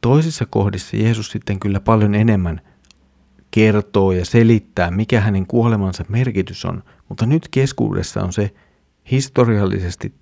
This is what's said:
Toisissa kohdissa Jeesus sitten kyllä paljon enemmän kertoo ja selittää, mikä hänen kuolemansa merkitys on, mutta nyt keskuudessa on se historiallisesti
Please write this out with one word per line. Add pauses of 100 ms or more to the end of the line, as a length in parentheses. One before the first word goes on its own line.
Toisissa
kohdissa
Jeesus
sitten
kyllä
paljon
enemmän (880)
kertoo
ja
selittää,
mikä
hänen
kuolemansa
merkitys
on, (260)
mutta
nyt
keskuudessa
on
se (580)
historiallisesti